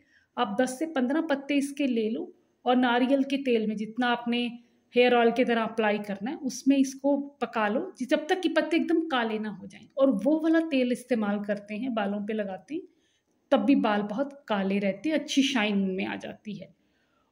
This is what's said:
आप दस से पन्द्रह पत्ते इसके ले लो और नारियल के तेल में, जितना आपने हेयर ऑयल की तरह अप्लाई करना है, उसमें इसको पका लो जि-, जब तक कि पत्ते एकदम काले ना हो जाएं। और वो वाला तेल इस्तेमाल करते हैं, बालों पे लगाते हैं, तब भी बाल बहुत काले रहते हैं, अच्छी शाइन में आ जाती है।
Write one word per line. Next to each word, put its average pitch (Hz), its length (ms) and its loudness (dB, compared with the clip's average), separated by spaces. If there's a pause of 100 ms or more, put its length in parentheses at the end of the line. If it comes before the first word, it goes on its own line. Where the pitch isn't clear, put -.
(380)
आप 233 240 -2
दस 254 180 -2
से 320 60 -2
पन्द्रह 285 360 0
पत्ते 285 340 -2
इसके 285 320 -2
ले 226 220 0
लो 294 240 -8 (320)
और 247 100 4
नारियल 254 480 4
के 277 140 -2
तेल 233 300 0
में, 214 80 -4
जितना 220 320 -4
आपने 240 400 -2 (480)
हेयर 247 180 6
ऑयल 233 180 6
की 240 140 2
तरह 233 160 0
अप्लाई 214 360 0
करना 208 340 -6
है, 339 60 -8
उसमें 277 400 0
इसको 277 400 0
पका 233 500 -2
लो 285 320 -2
जि-, 254 100 -4
जब 302 180 0
तक 370 140 0
कि 320 80 0
पत्ते 311 260 0
एकदम 330 240 2
काले 226 400 -2
ना 214 100 -6
हो 196 180 -14
जाएं। - 200 -20 (100)
और 269 140 6
वो 254 280 2
वाला 330 200 4
तेल 269 320 0
इस्तेमाल 214 480 -2
करते 208 360 -6
हैं, 247 180 -6
बालों 208 320 -2
पे 220 80 -6
लगाते 196 420 -6
हैं, 370 60 -6 (680)
तब 277 60 6
भी 220 180 4
बाल 208 260 2
बहुत 208 460 -6
काले 196 320 0
रहते 196 300 -2
हैं, 311 100 2
अच्छी 277 240 0
शाइन 208 340 0
में 190 280 -2
आ 208 100 -6
जाती 208 400 -12
है। - 200 -18 (560)